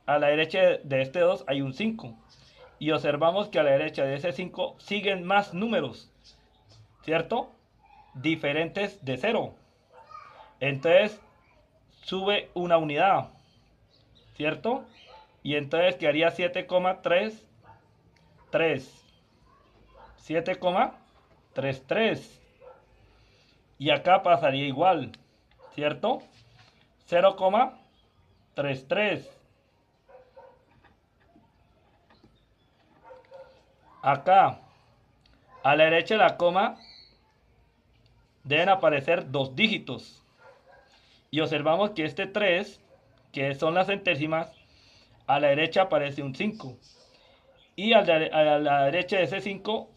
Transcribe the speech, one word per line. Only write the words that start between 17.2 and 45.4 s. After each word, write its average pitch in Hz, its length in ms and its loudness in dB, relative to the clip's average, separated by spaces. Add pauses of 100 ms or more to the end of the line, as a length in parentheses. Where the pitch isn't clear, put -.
tres. - 520 -4 (1120)
Siete 165 420 -6
coma 185 400 -2 (540)
tres 135 340 -6
tres. 185 560 -4 (1400)
Y 143 120 -2
acá 180 320 4
pasaría 151 440 2
igual, 139 460 0 (600)
¿cierto? 147 480 -4 (840)
Cero 196 300 4
coma 190 420 0 (760)
tres 139 340 -6
tres. 185 420 -2 (4000)
Acá, 147 540 4 (1040)
a 143 140 4
la 156 80 6
derecha 170 320 2
de - 20 0
la 170 180 4
coma, 180 400 0 (1700)
deben 156 260 0
aparecer 165 600 2
dos 131 260 -4
dígitos. 180 640 -4 (1080)
Y 147 100 -2
observamos 160 520 0
que 156 120 -4
este 175 220 -6
tres, 196 560 -2 (500)
que 139 220 -4
son 160 180 -2
las 185 140 2
centésimas, 165 640 -4 (760)
a 139 140 2